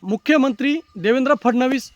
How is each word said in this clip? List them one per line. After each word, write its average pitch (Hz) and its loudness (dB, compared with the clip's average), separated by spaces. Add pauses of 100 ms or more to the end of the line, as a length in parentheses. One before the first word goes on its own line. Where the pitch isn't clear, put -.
मुख्यमंत्री 269 0 (160)
देवेंद्र 247 0 (100)
फडणवीस 247 0